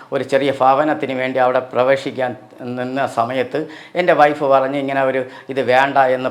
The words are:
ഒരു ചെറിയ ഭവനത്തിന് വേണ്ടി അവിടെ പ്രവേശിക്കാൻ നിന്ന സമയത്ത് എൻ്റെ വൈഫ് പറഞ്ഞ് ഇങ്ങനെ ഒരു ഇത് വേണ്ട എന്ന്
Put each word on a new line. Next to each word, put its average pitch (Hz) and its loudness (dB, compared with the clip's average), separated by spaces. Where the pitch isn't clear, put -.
ഒരു 135 -2
ചെറിയ 139 2
ഭവനത്തിന് 139 2
വേണ്ടി 131 -2
അവിടെ 127 2
പ്രവേശിക്കാൻ 131 0
നിന്ന 127 -4
സമയത്ത് 123 -2
എൻ്റെ 180 4
വൈഫ് 147 2
പറഞ്ഞ് 135 2
ഇങ്ങനെ 135 -2
ഒരു 131 -2
ഇത് 131 -2
വേണ്ട 139 4
എന്ന് 127 -2